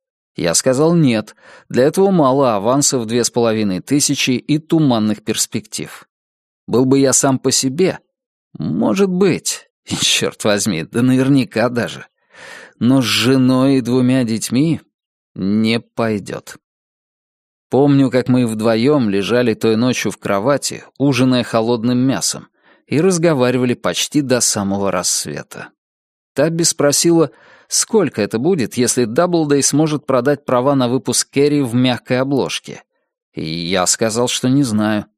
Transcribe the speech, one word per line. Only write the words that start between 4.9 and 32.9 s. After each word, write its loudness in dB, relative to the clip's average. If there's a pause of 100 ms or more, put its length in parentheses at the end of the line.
перспектив. -8 (600)
Был 2
бы 4
я 2
сам 2
по -4
себе, -2 (580)
может -2
быть, -2
<laughs> -20
и, -6
чёрт -2
возьми, 0
да -4
наверняка 2
даже. -6 (720)
Но 2
с 0
женой 2
и 0
двумя 2
детьми -2 (520)
не 0
пойдёт. -6 (1120)
Помню, 4
как 0
мы 2
вдвоём 0
лежали 0
той 0
ночью 0
в -10
кровати, -2 (160)
ужиная 2
холодным 0
мясом, -2 (380)
и -2
разговаривали 2
почти -2
до 0
самого -2
рассвета. -6 (680)
Табби 0
спросила, 2 (360)
сколько 0
это -2
будет, 0
если 0
Даблдей 0
сможет 0
продать 0
права 2
на 2
выпуск -2
Керри 2
в -6
мягкой 0
обложке. -4 (500)